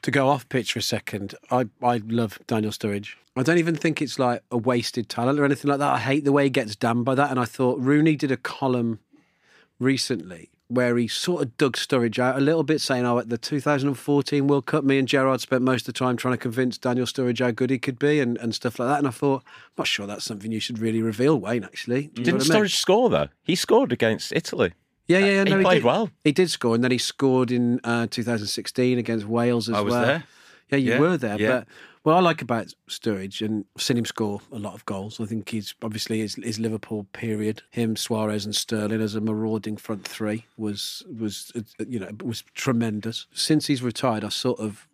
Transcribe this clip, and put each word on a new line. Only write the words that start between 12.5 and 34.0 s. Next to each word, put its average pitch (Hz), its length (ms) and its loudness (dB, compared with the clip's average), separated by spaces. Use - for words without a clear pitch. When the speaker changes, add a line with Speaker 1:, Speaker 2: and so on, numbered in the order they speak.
Speaker 1:
bit, 147 180 0
saying, 123 260 0
"Oh, 120 120 2
at 113 120 -4
the 117 80 -2
two 147 220 -4
thousand 143 280 0
and 131 100 -2
fourteen 143 500 2
World 143 180 2
Cup, 151 180 0
me 135 140 4
and 135 100 0
Gerrard 131 320 4
spent 127 220 0
most 127 200 2
of - 40 -10
the 117 120 -8
time 123 180 0
trying 127 180 0
to 117 40 -4
convince 123 380 -2
Daniel 123 300 0
Sturridge 123 360 -2
how 123 100 2
good 123 180 0
he 131 80 0
could 123 200 -6
be 147 220 4
and, 120 180 0
and 117 160 -4
stuff - 240 -4
like 120 100 -2
that." 147 100 2
And 143 100 0
I - 20 0
thought, 135 360 0
"I'm - 320 -20
not - 80 -4
sure 101 200 -2
that's 101 180 -8
something 110 280 -8
you 110 80 -2
should 117 180 -8
really 113 220 0
reveal, 117 400 2
Wayne, 107 240 -4
actually." 135 440 -4
Do - 140 -12
you 170 100 2
know 196 60 2
Speaker 2:
Didn't - 0 -
Speaker 1:
what - 20 2
I 165 100 4
mean? 214 40 4
Speaker 2:
Sturridge 185 100 -2
score, 220 340 4
though? 73 200 2
He 165 100 2
scored 233 380 4
against 113 400 0
Italy. 127 420 0
Speaker 1:
Yeah, 180 140 4
yeah, 196 60 4
yeah, 196 180 4
Speaker 2:
He 190 80 2
Speaker 1:
no, 196 60 4
he 190 60 4
Speaker 2:
played 185 120 6
Speaker 1:
did. 123 80 2
Speaker 2:
well. 170 260 4
Speaker 1:
He 151 100 4
did 180 180 4
score, 117 240 0
and 120 100 2
then 127 60 2
he 127 80 2
scored 127 520 2
in, 123 320 2
uh, 117 280 0
two 123 120 -6
thousand 107 260 -2
sixteen 127 500 0
against 113 280 -2
Wales 117 440 0
as 113 60 -2
Speaker 3:
I 104 40 2
was 104 120 0
Speaker 1:
well. 120 120 2
Speaker 3:
there. 143 200 0
Speaker 1:
Yeah, 143 80 2
you 127 140 2
Speaker 3:
Yeah, 123 60 2
Speaker 1:
were 165 180 4
there. 107 240 -2
Speaker 3:
yeah. 107 80 2
Speaker 1:
But 123 180 0
what 156 140 4
I 185 40 6
like 165 220 2
about 113 320 -4
Sturridge, 98 540 -6
and 107 200 -2
I've - 80 -8
seen 127 140 2
him 120 80 0